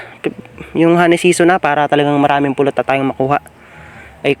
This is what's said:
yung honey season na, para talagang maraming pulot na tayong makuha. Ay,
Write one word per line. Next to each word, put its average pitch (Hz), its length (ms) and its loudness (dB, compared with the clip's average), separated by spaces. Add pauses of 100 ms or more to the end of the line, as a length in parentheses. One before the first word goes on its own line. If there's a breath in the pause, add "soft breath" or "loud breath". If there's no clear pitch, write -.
(760 loud breath)
yung 165 200 4
honey 170 200 2
season 175 320 2
na, 185 80 2
para 147 320 -2
talagang 147 320 0
maraming 143 320 0
pulot 139 220 -2
na 123 100 -2
tayong 135 240 -2
makuha. 135 320 -2 (800 loud breath)
Ay, 139 200 -2